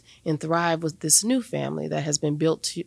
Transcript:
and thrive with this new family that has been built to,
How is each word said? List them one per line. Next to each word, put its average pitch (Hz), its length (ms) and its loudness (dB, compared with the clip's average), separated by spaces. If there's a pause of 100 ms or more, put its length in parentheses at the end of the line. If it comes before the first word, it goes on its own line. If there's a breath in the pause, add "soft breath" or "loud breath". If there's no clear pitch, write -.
(240 soft breath)
and 156 160 0
thrive 165 440 0
with 160 180 -4
this 151 200 4
new 247 200 2
family 151 480 -4
that 151 140 -2
has 151 140 -2
been 147 200 0
built 160 260 0
to, - 240 -6